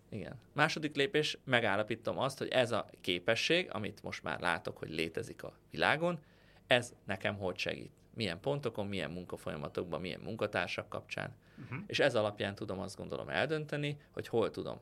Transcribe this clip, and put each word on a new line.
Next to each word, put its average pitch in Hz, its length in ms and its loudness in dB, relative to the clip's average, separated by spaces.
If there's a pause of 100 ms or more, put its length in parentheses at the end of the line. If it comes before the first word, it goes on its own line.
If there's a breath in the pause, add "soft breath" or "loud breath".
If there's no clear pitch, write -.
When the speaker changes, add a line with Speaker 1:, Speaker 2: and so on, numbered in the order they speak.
(100)
Speaker 1:
Igen. 95 240 -8 (180)
Második 151 440 2
lépés, 143 480 2
megállapítom 107 760 2
azt, 127 200 0
hogy - 100 -2
ez 120 240 4
a 101 140 2 (140)
képesség, 113 720 2
amit 107 300 -6
most - 200 -8
már 73 180 -2
látok, - 380 0
hogy - 120 -8
létezik 80 520 -2
a - 100 -10 (180)
világon, 147 480 2 (480 soft breath)
ez 123 260 4 (140)
nekem 101 300 0
hogy 95 220 -2
segít. 78 320 -4 (240)
Milyen 95 260 -2
pontokon, 131 460 -2
milyen 90 240 -2
munkafolyamatokban, 87 920 -4
milyen 87 200 -4
munkatársak 101 680 -2
kapcsán. - 480 -6 (320 loud breath)
Speaker 2:
Mhm. 104 180 -6
Speaker 1:
És - 120 0
ez 135 160 6
alapján 104 400 2
tudom, 101 260 -6
azt 95 160 -8
gondolom, 80 320 -6
eldönteni, 147 680 0 (160 loud breath)
hogy - 160 -6
hol 107 220 4
tudom 71 320 -6